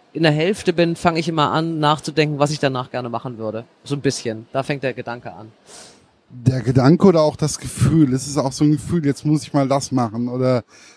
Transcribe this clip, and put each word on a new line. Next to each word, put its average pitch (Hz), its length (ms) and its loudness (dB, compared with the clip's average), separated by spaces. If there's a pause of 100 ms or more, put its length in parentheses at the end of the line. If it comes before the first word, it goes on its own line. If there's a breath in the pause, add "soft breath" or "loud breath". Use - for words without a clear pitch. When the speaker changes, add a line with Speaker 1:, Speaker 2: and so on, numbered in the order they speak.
(120)
Speaker 1:
in 156 100 -4
der 160 80 4
Hälfte 175 420 0
bin, 170 220 2
fange 165 240 0
ich 165 100 -2
immer 151 220 2
an, 160 300 -2
nachzudenken, 151 580 0
was 143 140 2
ich 147 80 -6
danach 131 320 -2
gerne 123 160 -6
machen 117 280 -8
würde. 110 280 -8 (180)
So 143 140 -6
ein 139 40 -8
bisschen. 117 520 -4
Da 135 100 -2
fängt 139 220 -6
der 123 100 -4
Gedanke 120 380 -12
an. 107 180 -18 (800 loud breath)
Speaker 2:
Der 123 320 -2
Gedanke 131 460 4
oder 165 140 6
auch 151 120 2
das - 240 -4
Gefühl? 143 560 2
Es 131 140 -6
ist 143 100 -4
auch 135 140 -2
so 151 120 0
ein 147 60 4
Gefühl, 151 340 -2
jetzt 143 220 -2
muss 151 160 2
ich - 100 -12
mal 139 140 2
das 135 240 -2
machen 120 380 -2
oder, 127 340 0 (340 loud breath)